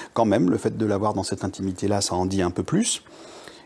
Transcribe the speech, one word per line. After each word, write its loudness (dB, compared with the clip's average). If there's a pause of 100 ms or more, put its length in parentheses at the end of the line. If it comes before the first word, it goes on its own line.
(120)
quand 4
même, 4
le 2
fait -2
de 0
l'avoir 2
dans 0
cette -4
intimité-là, -2
ça -2
en 2
dit 2
un 2
peu -2
plus. 0 (640)